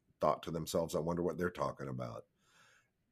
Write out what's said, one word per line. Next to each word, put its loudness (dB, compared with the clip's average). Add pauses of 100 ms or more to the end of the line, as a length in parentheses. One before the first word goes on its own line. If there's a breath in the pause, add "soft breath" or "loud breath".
(200)
thought 4
to -6
themselves, 0
"I 4
wonder 0
what 0
they're 2
talking -4
about." -6 (880 soft breath)